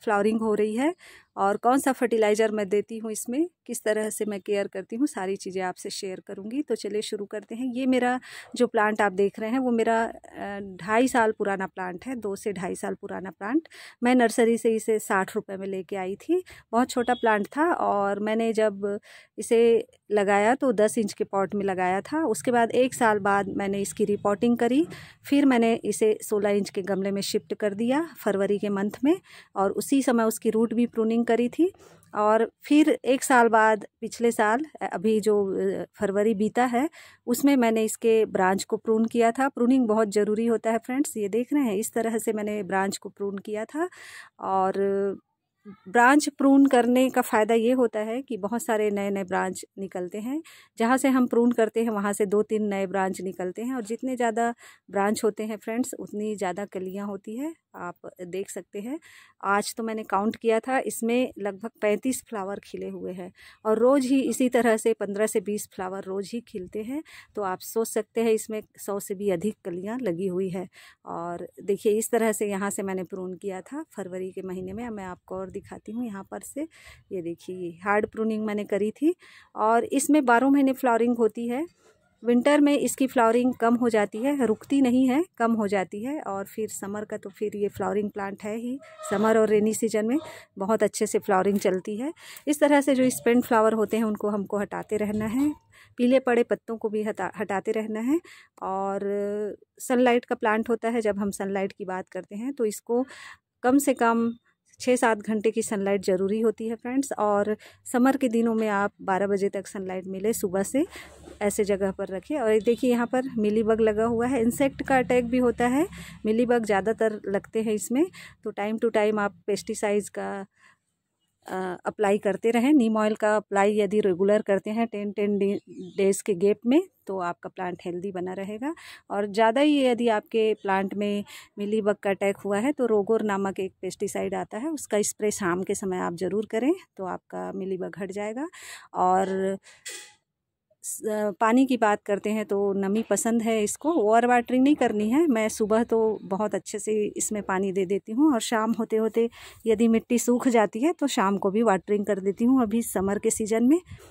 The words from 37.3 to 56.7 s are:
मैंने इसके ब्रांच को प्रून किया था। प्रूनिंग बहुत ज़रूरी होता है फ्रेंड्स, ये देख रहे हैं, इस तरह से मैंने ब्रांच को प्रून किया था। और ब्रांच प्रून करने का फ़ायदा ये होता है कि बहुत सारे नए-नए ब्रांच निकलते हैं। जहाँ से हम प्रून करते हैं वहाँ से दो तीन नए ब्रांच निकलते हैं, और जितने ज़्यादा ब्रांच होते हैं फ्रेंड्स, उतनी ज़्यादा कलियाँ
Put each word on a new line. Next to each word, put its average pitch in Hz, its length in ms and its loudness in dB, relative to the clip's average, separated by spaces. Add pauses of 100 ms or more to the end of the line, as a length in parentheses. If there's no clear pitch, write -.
मैंने 226 280 2
इसके 220 420 2
ब्रांच 196 380 2
को - 140 -4
प्रून 220 280 2
किया 233 260 2
था। 269 180 0
प्रूनिंग 247 380 2
बहुत 214 220 2
ज़रूरी 208 360 0
होता 226 260 0
है 226 60 2
फ्रेंड्स, 254 400 -4
ये 202 120 -4
देख 233 240 -2
रहे 294 100 4
हैं, 220 120 0
इस 220 180 -4
तरह 226 240 0
से 220 160 -2
मैंने 208 300 -4
ब्रांच 190 340 -2
को - 120 -12
प्रून 202 280 -6
किया 214 280 -8
था। 330 240 -4 (500)
और 196 800 0 (720)
ब्रांच 247 420 6
प्रून 277 360 6
करने 247 440 4
का 247 120 0
फ़ायदा 220 320 2
ये 233 180 4
होता 240 280 0
है 220 220 -4
कि 240 160 -8
बहुत 202 260 -4
सारे 214 280 0
नए-नए 202 320 -2
ब्रांच 185 420 -4 (140)
निकलते 185 380 -8
हैं। 254 240 -6 (360)
जहाँ 233 200 2
से 269 100 2
हम 254 200 4
प्रून 240 240 4
करते 226 320 2
हैं 226 60 0
वहाँ 202 240 -2
से 214 120 0
दो 202 180 2
तीन 214 240 -2
नए 196 200 -2
ब्रांच 190 340 -2
निकलते 185 400 -6
हैं, 254 140 -6
और 247 60 -6
जितने 233 340 -6
ज़्यादा 233 380 0 (380)
ब्रांच 202 320 0
होते 214 200 0
हैं 220 140 -6
फ्रेंड्स, 226 360 -6
उतनी 208 420 -8
ज़्यादा 190 300 -4
कलियाँ 190 420 -8